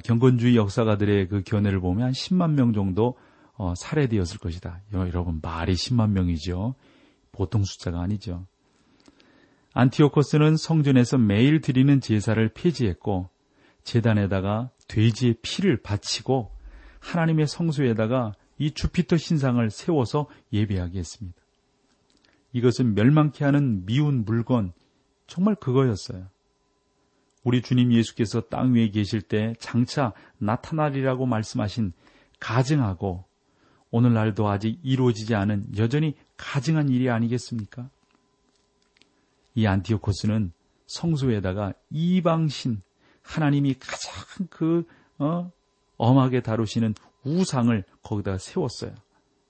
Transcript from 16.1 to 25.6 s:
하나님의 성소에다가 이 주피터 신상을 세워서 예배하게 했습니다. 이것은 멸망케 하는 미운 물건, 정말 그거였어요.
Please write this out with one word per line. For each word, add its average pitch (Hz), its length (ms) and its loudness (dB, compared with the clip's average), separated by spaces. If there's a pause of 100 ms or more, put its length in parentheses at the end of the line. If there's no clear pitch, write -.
하나님의 160 480 0
성소에다가 123 840 -2 (240)
이 143 140 -4
주피터 - 460 -2
신상을 127 520 0
세워서 147 580 0 (240)
예배하게 98 480 -2
했습니다. 87 380 -12 (1120)
이것은 123 440 2
멸망케 147 500 4
하는 135 400 0
미운 131 400 0
물건, 113 480 0 (540)
정말 202 260 0
그거였어요. 120 720 -2 (1160)